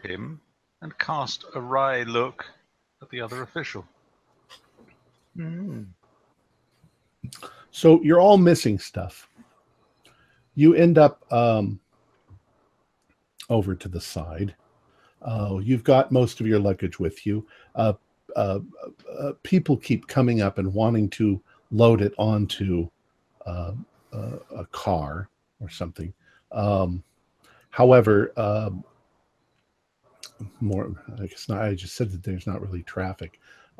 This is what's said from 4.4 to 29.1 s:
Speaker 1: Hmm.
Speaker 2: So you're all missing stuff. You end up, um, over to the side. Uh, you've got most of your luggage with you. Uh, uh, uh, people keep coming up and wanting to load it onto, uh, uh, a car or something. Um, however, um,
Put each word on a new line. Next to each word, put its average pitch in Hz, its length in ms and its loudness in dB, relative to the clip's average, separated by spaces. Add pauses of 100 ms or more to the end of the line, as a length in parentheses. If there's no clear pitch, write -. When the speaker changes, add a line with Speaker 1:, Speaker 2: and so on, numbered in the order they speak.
Speaker 1:
Hmm. 165 480 -12 (1900)
Speaker 2:
So 165 300 6
you're 165 200 4
all 202 160 8
missing 160 420 4
stuff. - 500 -12 (1300)
You 156 200 8
end 170 220 6
up, - 340 4
um, 110 480 0 (1700)
over 95 260 0
to - 140 -16
the 87 120 -10
side. 82 540 -10 (680)
Uh, 104 400 -6
you've 113 220 -2
got 135 280 4
most 127 280 0
of 110 80 -4
your 107 120 4
luggage 98 400 -2
with - 280 -6
you. 107 180 -4 (300)
Uh, 113 180 0 (420)
uh, 98 240 -2 (600)
uh, 143 140 -8 (100)
people 165 340 2
keep - 300 -4
coming 120 340 2
up 98 160 -2
and 92 160 -4
wanting 110 380 0
to 101 280 0 (320)
load 113 300 6
it 101 160 0
onto, 98 720 -2 (560)
uh, 87 280 -8 (400)
uh, 110 240 -12 (180)
a 85 120 -12
car 82 600 -6 (300)
or 95 100 -14
something. 87 420 -10 (400)
Um, 95 520 -2 (680)
however, 120 680 6
um, 104 460 -4 (1800)